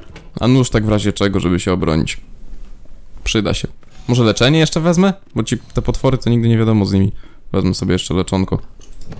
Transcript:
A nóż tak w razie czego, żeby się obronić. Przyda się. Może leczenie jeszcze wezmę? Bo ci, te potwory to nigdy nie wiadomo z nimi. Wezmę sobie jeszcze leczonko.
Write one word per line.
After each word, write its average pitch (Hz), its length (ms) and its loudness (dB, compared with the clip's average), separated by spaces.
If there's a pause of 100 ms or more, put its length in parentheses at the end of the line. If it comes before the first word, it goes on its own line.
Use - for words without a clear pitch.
(400)
A 110 80 0
nóż 127 220 4
tak 110 160 2
w 107 40 2
razie 104 240 2
czego, 98 260 0
żeby 90 200 0
się 92 140 0
obronić. 80 480 0 (1000)
Przyda - 300 0
się. - 140 -4 (400)
Może 123 160 4
leczenie 127 360 4
jeszcze 160 200 2
wezmę? 180 340 4 (220)
Bo 117 80 0
ci, 110 140 -2
te - 240 -6
potwory 131 360 0
to 120 120 -2
nigdy 117 180 2
nie 113 100 4
wiadomo 110 280 4
z 98 80 0
nimi. 98 180 4 (400)
Wezmę 92 220 0
sobie 95 200 -2
jeszcze - 200 -2
leczonko. 95 460 0 (600)